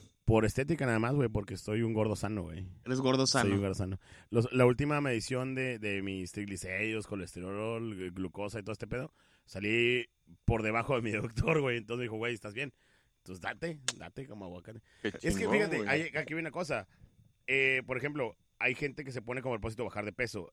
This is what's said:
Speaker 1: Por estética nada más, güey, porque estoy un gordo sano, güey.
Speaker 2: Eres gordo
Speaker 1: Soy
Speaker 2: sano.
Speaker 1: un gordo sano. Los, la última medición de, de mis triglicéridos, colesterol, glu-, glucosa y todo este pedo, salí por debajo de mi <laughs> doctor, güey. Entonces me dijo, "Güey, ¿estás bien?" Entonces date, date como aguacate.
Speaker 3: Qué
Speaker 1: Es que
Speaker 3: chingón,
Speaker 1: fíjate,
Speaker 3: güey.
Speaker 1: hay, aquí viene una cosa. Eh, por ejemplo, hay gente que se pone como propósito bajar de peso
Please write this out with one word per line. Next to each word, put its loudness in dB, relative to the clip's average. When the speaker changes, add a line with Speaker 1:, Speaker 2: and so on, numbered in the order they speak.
Speaker 1:
Por 6
estética 2
nada 4
más, 2
güey, 4
porque -2
estoy -2
un 2
gordo 2
sano, -2
güey. -8
Speaker 2:
Eres 0
gordo 6
Speaker 1:
Soy 6
Speaker 2:
sano. 4
Speaker 1:
un 2
gordo 0
sano. -4
Los, 4
la 8
última 4
medición 0
de, -2
de -2
mis -4
triglicéridos, -4
colesterol, -6
glu-, -6
glucosa -6
y -8
todo -6
este -10
pedo, -6
salí 2
por 4
debajo 0
de 0
mi -2
<laughs> 0
doctor, 0
güey. 0
Entonces -6
me -4
dijo, -4
"Güey, -2
¿estás -10
bien?" -8
Entonces -14
date, -6
date -12
como -12
aguacate. -14
Speaker 3:
Qué 0
Speaker 1:
Es -2
que -2
Speaker 3:
chingón, 2
Speaker 1:
fíjate, 2
Speaker 3:
güey. -2
Speaker 1:
hay, 2
aquí -4
viene -4
una -12
cosa. -4
Eh, 4
por -4
ejemplo, -4
hay 2
gente -6
que -10
se -6
pone -4
como -2
propósito -4
bajar -4
de -4
peso -4